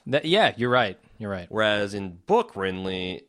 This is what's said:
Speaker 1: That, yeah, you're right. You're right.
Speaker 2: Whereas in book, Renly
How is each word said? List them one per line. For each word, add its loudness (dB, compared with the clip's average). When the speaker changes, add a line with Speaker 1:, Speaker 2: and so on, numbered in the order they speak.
Speaker 1:
That, 0
yeah, 4
you're 0
right. 2
You're -8
right. -8
Speaker 2:
Whereas 0
in -8
book, 0
Renly -4